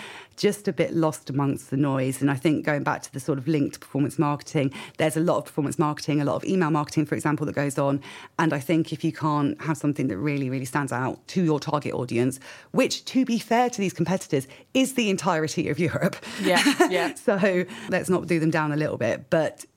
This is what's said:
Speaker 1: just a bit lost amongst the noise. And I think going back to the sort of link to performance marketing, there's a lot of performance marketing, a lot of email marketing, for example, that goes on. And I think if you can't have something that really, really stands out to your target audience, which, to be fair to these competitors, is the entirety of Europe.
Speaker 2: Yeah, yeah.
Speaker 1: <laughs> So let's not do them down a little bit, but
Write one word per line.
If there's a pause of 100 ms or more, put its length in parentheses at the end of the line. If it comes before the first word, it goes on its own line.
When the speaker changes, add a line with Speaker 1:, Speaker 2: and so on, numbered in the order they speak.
(360)
Speaker 1:
just
a
bit
lost
amongst
the
noise.
And
I
think
going
back
to
the
sort
of
link
to
performance
marketing, (260)
there's
a
lot
of
performance
marketing,
a
lot
of
email
marketing,
for
example,
that
goes
on. (380)
And
I
think
if
you
can't
have
something
that
really,
really
stands
out
to
your
target
audience, (320)
which,
to
be
fair
to
these
competitors, (280)
is
the
entirety
of
Europe. (260)
Speaker 2:
Yeah, (280)
yeah.
Speaker 1:
<laughs>
So (240)
let's
not
do
them
down
a
little
bit,
but (120)